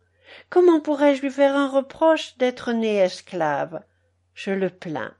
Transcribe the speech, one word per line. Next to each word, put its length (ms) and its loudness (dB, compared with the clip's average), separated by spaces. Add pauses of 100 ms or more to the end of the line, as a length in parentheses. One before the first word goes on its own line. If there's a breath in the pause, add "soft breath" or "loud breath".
(500 loud breath)
comment 300 4
pourrais-je 420 0
lui 80 -4
faire 260 2
un 120 0
reproche 680 0
d'être 360 -4
né 260 0
esclave ? 840 -2 (520)
Je 160 -10
le 180 -2
plains 520 -10